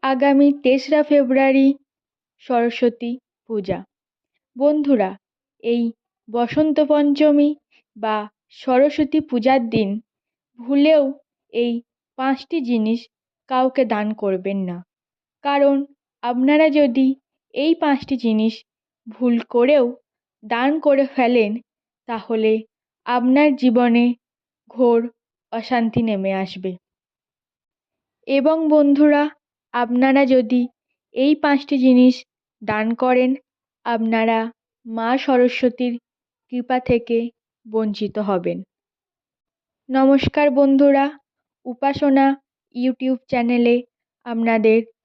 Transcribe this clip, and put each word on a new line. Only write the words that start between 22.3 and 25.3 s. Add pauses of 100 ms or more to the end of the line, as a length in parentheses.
আপনার
জীবনে (640)
ঘোর (520)